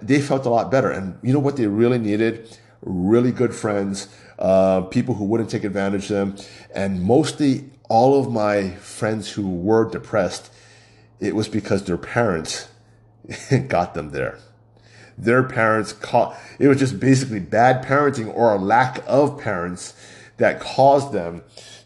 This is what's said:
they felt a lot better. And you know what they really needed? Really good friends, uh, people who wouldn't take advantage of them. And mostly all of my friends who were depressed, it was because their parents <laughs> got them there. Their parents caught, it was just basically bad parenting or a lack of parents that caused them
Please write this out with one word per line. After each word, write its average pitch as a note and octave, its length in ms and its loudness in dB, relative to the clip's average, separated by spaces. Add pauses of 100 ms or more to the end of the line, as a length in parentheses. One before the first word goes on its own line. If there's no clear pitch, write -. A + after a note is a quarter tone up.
they C3+ 180 2
felt C3+ 260 -2
a B2 40 0
lot A2 200 2
better. A2+ 220 2
And F2+ 320 -8
you B2 80 0
know C#3+ 80 2
what C#3 160 0
they A#2+ 120 0
really A#2 300 2
needed? A2+ 600 -2 (240)
Really G#2 500 2
good A2+ 240 -2
friends, G2 540 -4 (280)
uh, F#2+ 440 4
people A#2+ 340 -2
who G#2 80 -4
wouldn't A2 260 0
take A2+ 140 -4
advantage G2 480 -2
of G#2 60 0
them. G2 180 -2 (400)
And F#2+ 260 -4
mostly C3 680 2 (180)
all C3 320 4
of B2+ 100 -2
my G#2 420 0 (100)
friends A2 500 -6
who G2+ 180 -6
were G#2+ 400 2
depressed, - 600 -4 (680)
it F#2+ 140 -4
was G#2+ 120 -2
because G2+ 380 -2
their F2 120 -2
parents - 680 -4 (460)
<laughs> - 560 -2
got F2 240 -2
them D2+ 180 -8
there. C2+ 280 -8 (760)
Their B2 260 4
parents A2 500 0
caught, - 420 -2 (220)
it C3+ 100 4
was C3+ 120 6
just A2+ 200 -2
basically B2 420 2
bad B2 440 2
parenting C3+ 480 0
or A2+ 220 4
a - 20 0
lack A#2 480 0
of C3+ 340 2
parents F2+ 540 -8 (440)
that G#2+ 220 2
caused C3+ 520 2
them E2+ 320 -6 (420)